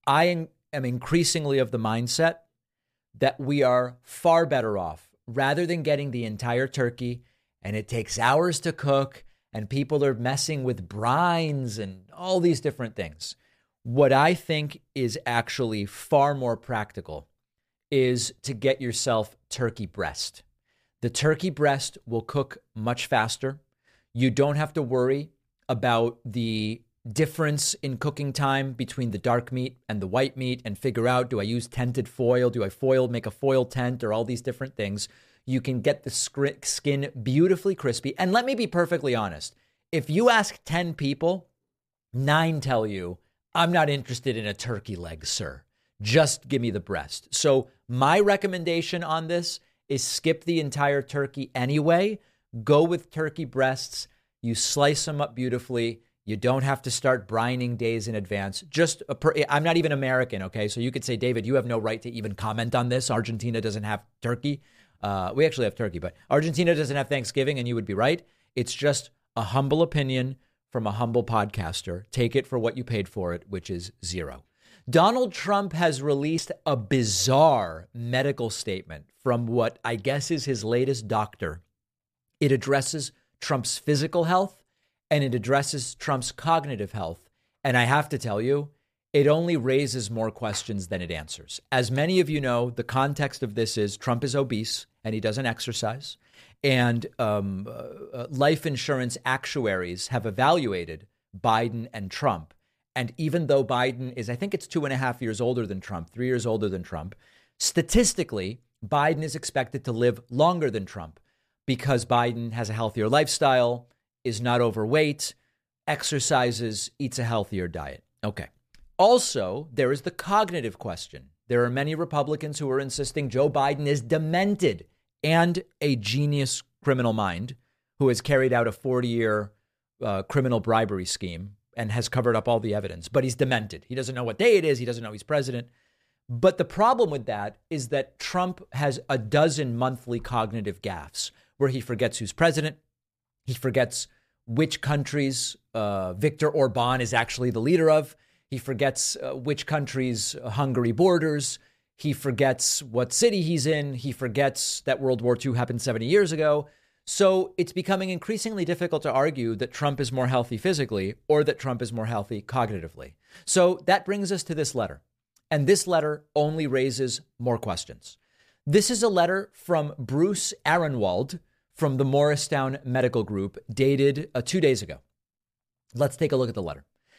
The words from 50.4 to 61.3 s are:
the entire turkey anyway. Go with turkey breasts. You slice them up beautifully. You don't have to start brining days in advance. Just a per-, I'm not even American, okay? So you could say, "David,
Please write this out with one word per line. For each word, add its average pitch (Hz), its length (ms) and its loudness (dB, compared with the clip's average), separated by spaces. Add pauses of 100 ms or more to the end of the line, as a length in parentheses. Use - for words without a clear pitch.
the 170 160 0
entire 143 420 0
turkey 139 540 -4
anyway. 156 640 2 (440)
Go 143 200 6
with 170 260 -2
turkey 156 360 -6
breasts. 131 640 -2 (360)
You 117 100 -2
slice 143 520 2
them 151 140 -4
up 143 160 -4
beautifully. 120 640 -4 (220)
You 107 140 -4
don't 123 260 2
have 139 200 -2
to 127 80 -6
start 123 360 0
brining 120 500 -2
days 113 300 -2
in 113 60 -6
advance. 98 560 -4
Just 160 400 2
a 139 60 -4
per-, - 180 2 (160)
I'm 143 140 2
not 165 120 2
even 165 160 2
American, 127 520 0
okay? 104 240 -4
So 104 120 -4
you 123 120 -2
could - 120 -6
say, 120 140 -4
"David, 117 300 -2